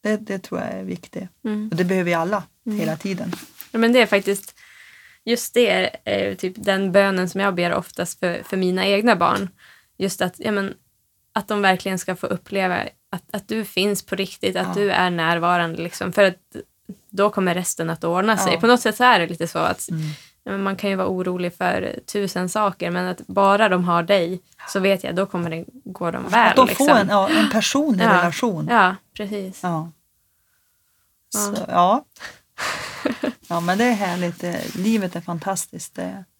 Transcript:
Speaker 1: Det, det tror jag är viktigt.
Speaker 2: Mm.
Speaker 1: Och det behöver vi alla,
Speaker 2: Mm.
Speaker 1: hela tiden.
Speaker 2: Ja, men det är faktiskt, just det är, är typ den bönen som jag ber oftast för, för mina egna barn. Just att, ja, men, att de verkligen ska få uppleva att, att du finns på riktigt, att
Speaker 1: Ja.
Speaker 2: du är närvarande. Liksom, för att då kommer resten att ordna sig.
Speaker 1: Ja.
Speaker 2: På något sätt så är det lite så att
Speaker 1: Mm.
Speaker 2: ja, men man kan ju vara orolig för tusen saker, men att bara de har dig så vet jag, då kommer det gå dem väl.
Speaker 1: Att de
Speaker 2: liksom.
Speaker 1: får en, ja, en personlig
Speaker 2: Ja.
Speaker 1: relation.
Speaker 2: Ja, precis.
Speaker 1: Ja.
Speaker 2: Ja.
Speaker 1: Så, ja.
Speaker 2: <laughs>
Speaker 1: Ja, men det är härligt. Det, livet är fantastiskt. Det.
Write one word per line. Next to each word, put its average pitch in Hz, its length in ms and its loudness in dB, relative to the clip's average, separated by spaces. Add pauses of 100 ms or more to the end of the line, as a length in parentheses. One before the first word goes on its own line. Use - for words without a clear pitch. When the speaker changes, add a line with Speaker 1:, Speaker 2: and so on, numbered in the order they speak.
Speaker 1:
Det, 214 160 0
det 202 220 -6
tror 185 220 -6
jag - 80 -6
är 190 140 -8
viktigt. 185 460 -10 (160)
Speaker 2:
Mm. 214 260 -4
Speaker 1:
Och 170 60 -2
det 180 80 2
behöver 180 200 0
vi 175 80 0
alla, 180 300 -2 (220)
Speaker 2:
Mm. 214 140 -4
Speaker 1:
hela 160 180 -2
tiden. 185 360 -6 (380)
Speaker 2:
Ja, 226 80 -2
men 226 140 4
det 247 80 6
är 214 40 6
faktiskt, 196 500 -2 (720)
just 233 280 -2
det 240 160 4
är, 185 200 2 (140)
är 196 320 -2
typ 185 220 -6
den 196 340 0
bönen 190 380 4
som 190 120 -4
jag 196 140 0
ber 175 180 0
oftast 180 460 -6
för, 170 240 -4
för - 140 -6
mina 185 280 0
egna 208 300 4
barn. 175 340 0 (480)
Just 190 240 -4
att, 180 160 -2
ja, - 140 -4
men, 196 220 -2 (600)
att 208 140 -4
de 208 140 -2
verkligen 190 380 0
ska 185 160 -6
få - 120 -8
uppleva 185 500 -2 (320)
att, 180 140 -10 (120)
att 196 120 -8
du 220 180 -4
finns 196 380 -2
på - 120 -6
riktigt, 185 400 -4
att 185 120 -2
Speaker 1:
Ja. 180 140 -6
Speaker 2:
du 196 100 2
är 180 180 4
närvarande. 170 760 0
Liksom, 175 300 -6
för 202 100 6
att 185 120 4 (760)
då 202 200 2
kommer 185 260 0
resten 175 340 -4
att 165 140 -6
ordna 185 340 0
sig. 190 160 2
Speaker 1:
Ja. 170 60 0
Speaker 2:
På 226 80 4
något 240 140 6
sätt 220 140 0
så 247 80 0
är 240 160 6
det 170 80 0
lite 170 200 -6
så 165 120 -6
att 165 300 -2
Speaker 1:
Mm. 160 120 -4 (420)
Speaker 2:
ja, 180 80 -8
men 196 120 -4
man 196 120 -2
kan 202 140 -4
ju 196 60 0
vara 190 120 -2
orolig 180 480 -4
för 185 500 -2
tusen 185 440 -4
saker, 190 420 -2
men 180 160 -4
att - 200 -8
bara 196 420 4
de 180 140 2
har 170 200 2
dig 180 380 0 (280)
så 196 100 -2
vet 190 240 2
jag, - 120 -6
då 190 100 0
kommer 170 240 -4
det 165 160 -6 (200)
gå - 260 -4
dem 127 180 -6
väl. 214 200 6
Speaker 1:
Att - 60 4
de 254 120 8
Speaker 2:
liksom. 262 200 2
Speaker 1:
får 285 80 8
en, 196 140 4
ja, 196 200 4
en - 220 4
personlig 226 540 2
Speaker 2:
Ja. 202 120 6
Speaker 1:
relation. 175 540 0
Speaker 2:
Ja, 190 240 6 (180)
precis. 202 500 -8
Speaker 1:
Ja. 165 280 -4 (1400)
Speaker 2:
Ja. 208 60 -4
Speaker 1:
Så, 202 160 -4 (120)
ja. 185 420 2
Speaker 2:
<laughs> - 1200 -8 (160)
Speaker 1:
Ja, 170 120 -4
men 180 180 0
det 233 80 2
är 247 80 4
härligt. 180 460 -2
Det, - 360 -6
livet 190 400 0
är 170 60 -6
fantastiskt. 175 760 -8
Det. 185 300 -10 (140)